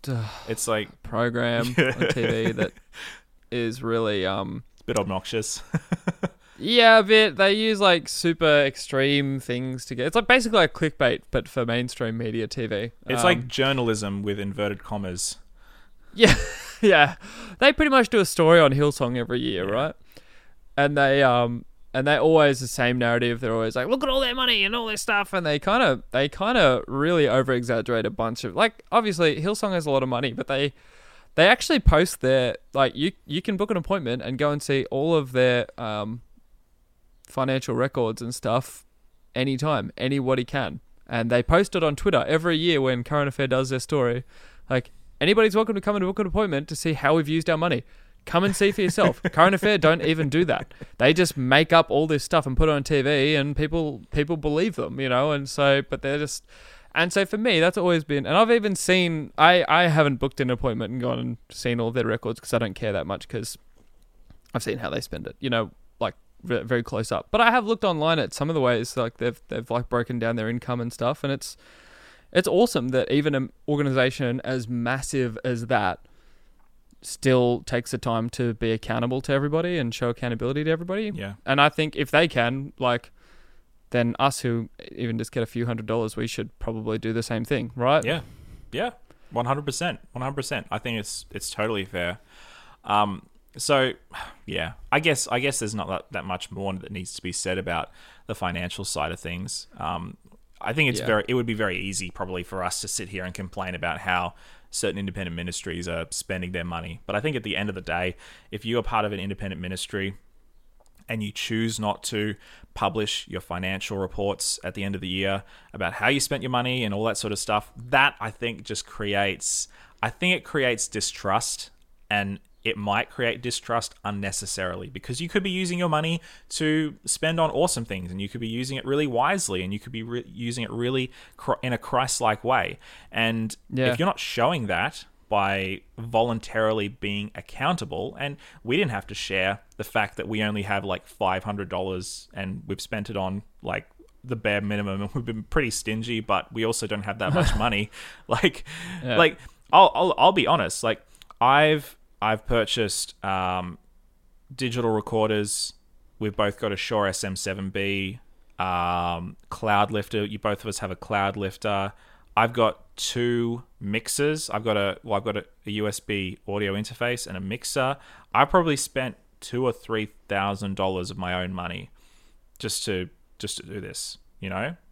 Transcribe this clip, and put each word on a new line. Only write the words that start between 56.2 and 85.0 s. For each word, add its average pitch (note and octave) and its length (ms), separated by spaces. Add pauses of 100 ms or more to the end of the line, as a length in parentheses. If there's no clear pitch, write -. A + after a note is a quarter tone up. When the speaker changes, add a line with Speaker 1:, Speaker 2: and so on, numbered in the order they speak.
Speaker 1:
and E3+ 180
so G3 140
for G#3+ 100
me, G#3+ 240
that's E3+ 180
always F3 260
been, C#3+ 220
and C#3+ 120
I've A3+ 120
even G#3 240
seen, E3+ 640
I, E3+ 300
I E3+ 200
haven't D3+ 280
booked C#3 240
an B2+ 100
appointment A#2+ 420
and B2+ 100
gone B2 160
and A#2+ 180 (140)
seen A#2+ 280
all A#2 120
their A#2 160
records A2+ 340
'cause - 140
I A#2 40
don't G#2+ 160
care G#2+ 180
that D#2+ 140
much F2+ 220
'cause - 300 (960)
I've A#2+ 80
seen - 160
how A#2 100
they C#2+ 140
spend - 240
it, - 140
you C3 100
know, A2+ 200 (300)
like, G#2+ 140 (280)
ve-, A2 200
very A#2+ 200
close A2 300
up. - 180
But A3 100
I A#3 100
have A3+ 160
looked A3+ 180
online D#3+ 340
at B2+ 160
some C#3+ 160
of E3 40
the D3+ 60
ways, B2 360
like, A#2 220
they've, A#2+ 300
they've, A#2+ 220
like, A#2+ 180
broken A#2+ 300
down A#2 180
their A2 120
income B2 320
and A#2+ 120
stuff, B2+ 320
and C#3 80
it's, - 240 (760)
it's - 160
awesome E3+ 420
that B2+ 220
even C#3+ 220
an C3 180 (160)
organization C3 760
as B2+ 240
massive B2 760
as A#2+ 220
that G#2 340 (1000)
still B2 600
takes - 300
the B2 60
time A#2 320
to A#2+ 240
be A2+ 180
accountable A#2 500
to D3 100
everybody D#3 460
and A#2 160
show B2 140
accountability A#2+ 560
to D#3 60
everybody. F#3 440
Speaker 2:
Yeah. G2 200 (120)
Speaker 1:
And C3+ 140
I D3 80
think D#3 280
if C#3+ 140
they D#3+ 180
can, C3 500
like, A#2+ 320 (800)
then A#2 280
us C3+ 220
who A#2 280 (240)
even A2+ 240